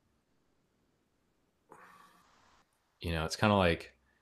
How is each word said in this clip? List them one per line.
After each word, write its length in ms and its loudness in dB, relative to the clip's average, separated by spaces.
you 120 -6
know, 140 -4
it's 100 -8
kinda 180 2
like 380 0